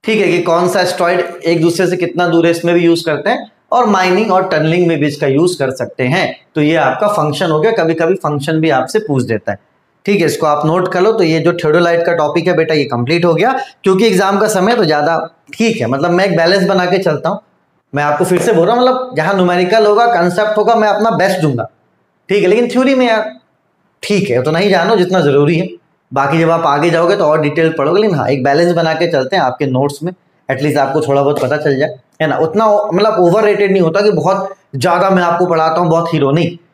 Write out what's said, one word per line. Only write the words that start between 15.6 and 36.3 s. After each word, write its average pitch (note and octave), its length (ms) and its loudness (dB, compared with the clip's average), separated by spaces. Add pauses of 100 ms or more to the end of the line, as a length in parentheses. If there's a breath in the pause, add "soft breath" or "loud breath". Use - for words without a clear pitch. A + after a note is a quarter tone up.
है, C3 100 -4
मतलब C#3 240 -2
मैं F#3 140 2
एक F3+ 120 0
balance F3+ 320 2
बना F#3 180 0
के F#3 140 0
चलता D#3 280 -2
हूँ। G3 120 -4 (520)
मैं C#3+ 120 -2
आपको D3 200 0
फिर F3+ 160 0
से A#3 120 0
बोल E3+ 140 2
रहा A#3 100 2
हूँ, B3 60 0
मतलब B3+ 340 -2
जहाँ D#3+ 180 -2
numerical F3+ 520 2
होगा, G#3+ 220 4
concept F3+ 500 0
होगा, G#3+ 160 2
मैं G#3+ 140 2
अपना F#3 280 0
best F#3 240 0
दूंगा, C3 280 -2 (600)
ठीक F#3+ 140 0
है, F3+ 60 2
लेकिन A#3 200 2
theory B3+ 260 0
में B3+ 120 2
यार A3 260 -2 (680)
ठीक - 280 -2
है, A#2+ 80 0
उतना D#3 200 -2
ही G3+ 120 0
जानो F#3 260 2
जितना F3+ 260 2
जरूरी D3 360 2
है, F#3 100 -4 (440)
बाकी C#3+ 280 0
जब E3 100 2
आप E3 160 0
आगे C#3+ 240 2
जाओगे F3 260 2
तो E3+ 80 0
और D3+ 160 2
detail D3+ 320 0
पढ़ोगे। D#3 280 0
लेकिन G#3 160 0
हाँ, B2 120 -2
एक C3 160 -2
balance E3 300 2
बना D#3+ 200 0
के E3 120 -2
चलते D3+ 300 -2
हैं E3+ 60 0
आपके C3 240 -2
notes C#3 360 -2
में, F3+ 100 -6 (360)
एटलीस्ट C#3+ 300 -2
आपको C#3 220 0
थोड़ा C#3 220 0
बहुत C#3+ 200 0
पता C#3+ 140 0
चल D3 220 0
जाए, D3+ 160 -2 (280)
है D#3 60 0
ना। C3+ 100 -2
उतना G#3 280 0
ओ-, G#3 260 2
मतलब G#3 280 0
overrated G3 520 2
नहीं F#3+ 100 2
होता E3 180 0
कि G#3 120 2
बहुत F3 420 -2 (220 loud breath)
ज्यादा F3+ 340 0
मैं F#3 120 2
आपको F3 240 0
पढ़ाता D#3+ 340 0
हूँ, F3 80 0
बहुत E3 260 0
hero C#3 160 2